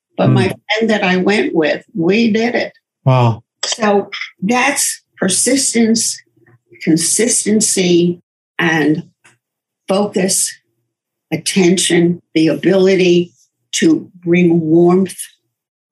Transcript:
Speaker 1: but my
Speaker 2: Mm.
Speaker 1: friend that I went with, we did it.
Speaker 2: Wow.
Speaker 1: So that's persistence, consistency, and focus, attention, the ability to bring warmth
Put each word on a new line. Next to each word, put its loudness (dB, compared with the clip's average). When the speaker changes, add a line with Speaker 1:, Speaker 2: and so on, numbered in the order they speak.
Speaker 1:
but 0
my 2
Speaker 2:
Mm. -6
Speaker 1:
friend 0
that -2
I 0
went -2
with, -2
we 0
did -2
it. -6
Speaker 2:
Wow. 2
Speaker 1:
So -2
that's -2
persistence, -2
consistency, 0
and 0
focus, -2
attention, 0
the 2
ability 2
to 0
bring 2
warmth 2